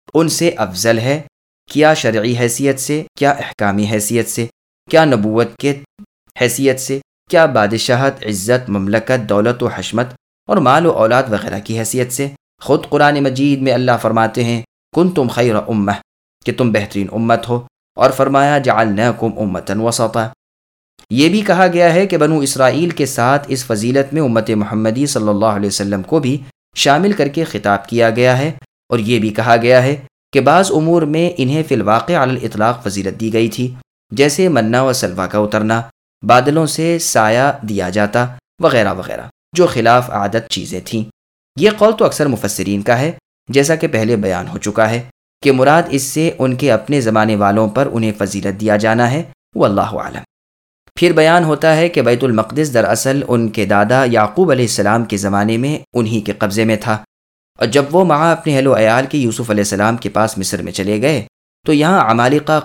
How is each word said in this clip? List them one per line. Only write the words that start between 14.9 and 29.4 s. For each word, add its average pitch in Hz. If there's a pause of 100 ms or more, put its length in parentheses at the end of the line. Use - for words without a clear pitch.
"کنتم 170
خیر 120
امہ"، 104 (520)
کہ 120
تم 120
بہترین 101
امت 117
ہو، 120 (280)
اور 131
فرمایا، 139
"جعلناکم 113
امة 98
وسطا۔" 113 (800)
یہ 135
بھی 208
کہا 190
گیا 175
ہے 190
کہ 180
بنو 156
اسرائیل 135
کے 151
ساتھ 131
اس 127
فضیلت 131
میں 160
امت 113
محمدی 110
صلی 113
اللہ 104
علیہ 104
وسلم 101
کو 156
بھی 135 (340)
شامل 160
کر 151
کے 160
خطاب 101
کیا 117
گیا 127
ہے، 151 (360)
اور 120
یہ 113
بھی 107
کہا 117